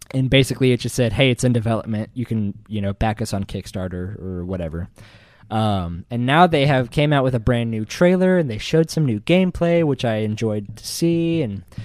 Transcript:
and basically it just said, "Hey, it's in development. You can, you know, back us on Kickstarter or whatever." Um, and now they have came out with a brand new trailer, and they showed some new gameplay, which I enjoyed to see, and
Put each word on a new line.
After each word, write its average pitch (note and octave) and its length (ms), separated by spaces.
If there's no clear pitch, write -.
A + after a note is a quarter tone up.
and C3 180
basically C3 420
it A#2+ 100
just A#2+ 140
said, A#2+ 180
"Hey, C3+ 180
it's A#2+ 120
in B2+ 80
development. A2 600
You B2 120
can, G#2 280
you G#2 100
know, G2 140
back A2 280
us G#2+ 120
on G2 100
Kickstarter F#2 800
or F2+ 240
whatever." F2 420
Um, G2 580
and A#2+ 160
now D#3 220
they D3+ 180
have C3 260
came D3+ 220
out C#3+ 100
with B2+ 120
a A#2+ 40
brand A#2 320
new A2 140
trailer, F#3 520
and D#3 120
they A2 80
showed D#3+ 320
some D#3+ 160
new A2 140
gameplay, E3+ 640
which C#3 220
I A2 120
enjoyed G#2+ 600
to - 100
see, E3 540
and G2+ 220